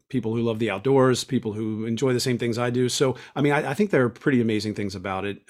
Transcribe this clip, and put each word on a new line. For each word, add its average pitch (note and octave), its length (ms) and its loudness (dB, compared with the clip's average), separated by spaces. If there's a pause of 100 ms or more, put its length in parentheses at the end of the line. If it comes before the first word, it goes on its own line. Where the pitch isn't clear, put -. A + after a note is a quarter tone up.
people A2 260 -2
who A#2 80 -2
love A2+ 160 -2
the A2+ 100 0
outdoors, B2+ 540 4
people A2+ 300 -2
who A2 320 -4
enjoy A#2+ 280 0
the B2 60 0
same B2 180 0
things A#2+ 220 -2
I B2 100 0
do. B2 180 0
So, C3 280 0 (200)
I C3 60 -2
mean, C#3+ 100 4
I, C#3+ 200 0
I - 20 -4
think G#3 160 0
there C#3 140 4
are A#2+ 60 2
pretty B2 320 2
amazing G#2+ 340 0
things G2+ 180 -6
about F#2+ 320 -6
it. G2+ 240 -8